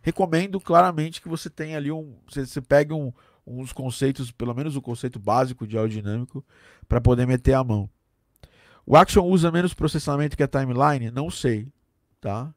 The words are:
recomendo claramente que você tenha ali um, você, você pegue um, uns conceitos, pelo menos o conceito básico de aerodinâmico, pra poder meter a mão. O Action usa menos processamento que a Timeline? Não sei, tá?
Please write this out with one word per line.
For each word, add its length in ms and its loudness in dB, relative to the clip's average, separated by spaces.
recomendo 580 -2
claramente 640 2
que 80 -16
você 200 -10
tenha 280 -10
ali 140 -4
um, 240 -12
você, 180 -8
você 160 -10
pegue 320 4
um, 200 -6
uns 260 -12
conceitos, 600 -4
pelo 240 -6
menos 200 -6
o 60 -4
conceito 380 -8
básico 480 -2
de 100 -6
aerodinâmico, 680 -6
pra 120 0
poder 280 4
meter 260 4
a 100 2
mão. 260 -2
O 120 8
Action 260 8
usa 280 4
menos 220 0
processamento 640 -2
que 80 0
a 40 2
Timeline? 640 0
Não 180 -6
sei, 380 -4
tá? 380 -8